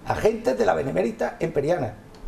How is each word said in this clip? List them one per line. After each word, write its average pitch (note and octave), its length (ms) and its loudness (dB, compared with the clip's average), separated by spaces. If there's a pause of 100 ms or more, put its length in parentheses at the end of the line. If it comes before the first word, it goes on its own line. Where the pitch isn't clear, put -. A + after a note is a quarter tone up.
agentes A3+ 500 2
de A#3 80 2
la F#3 80 6
Benemérita E3 640 0
en E3 120 -2
Periana. C#3+ 440 0 (320)